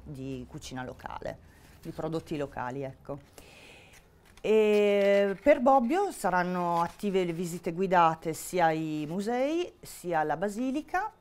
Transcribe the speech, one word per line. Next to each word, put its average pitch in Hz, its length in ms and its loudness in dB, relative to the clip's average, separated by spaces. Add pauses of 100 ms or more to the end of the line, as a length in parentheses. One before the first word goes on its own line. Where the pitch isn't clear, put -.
di 131 440 -10
cucina 131 360 -12
locale, - 560 -10 (420)
di 165 80 -12
prodotti 160 480 -6
locali, 135 460 -6
ecco. 135 340 -12 (1200)
E 202 1000 4
per 294 180 6
Bobbio 269 520 4
saranno 175 720 0
attive 185 420 -2
le 170 100 -2
visite 170 400 -6
guidate 170 600 2
sia 175 320 0
ai 156 440 0
musei 247 720 -2
sia 170 380 -4
alla 151 180 0
Basilica 262 840 -4